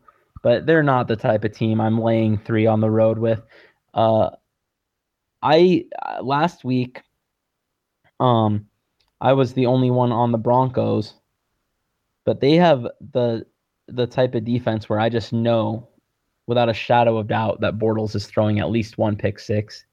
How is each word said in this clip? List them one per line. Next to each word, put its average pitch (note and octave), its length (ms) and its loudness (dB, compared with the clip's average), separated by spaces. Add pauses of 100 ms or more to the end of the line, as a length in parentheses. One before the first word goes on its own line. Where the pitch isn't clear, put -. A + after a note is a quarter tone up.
(420)
but A#2+ 240 2
they're D#3+ 160 4
not B2+ 260 0
the A2+ 80 -2
type G#2+ 280 0
of G#2+ 80 -4
team A2 280 -2
I'm A2 200 0
laying A2 380 0
three A2 280 0
on A2 140 2
the A2 100 2
road A2 280 2
with. A2+ 220 -2 (540)
Uh, A2 360 2 (1120)
I, E3+ 440 4 (200)
uh, G#1 160 -8
last C#3+ 400 -4
week, B2+ 400 -4 (1160)
um, A2 460 2 (540)
I B2 120 2
was C3+ 220 0
the C3 120 0
only B2+ 240 2
one B2 220 0
on A#2+ 200 0
the A#2 60 -2
Broncos, A2 760 0 (1120)
but A#2 160 -2
they C#3 160 4
have D#3 300 4 (260)
the, A#2+ 340 -2 (420)
the B2 180 -4
type B2+ 280 -2
of A#2 100 -4
defense A#2 440 -4
where G#2+ 120 -2
I A2+ 80 2
just A#2 240 -4
know A#2 560 -2 (600)
without A#2+ 200 2
a A2+ 60 -2
shadow A#2 440 2
of G#2+ 100 -6
doubt A2 320 -4
that G2+ 180 -2
Bortles A2 380 -2
is G2 100 -4
throwing G#2+ 320 0
at D2+ 120 -2
least A2+ 280 -4
one G#2 180 0
pick G2+ 220 -4
six, - 540 -6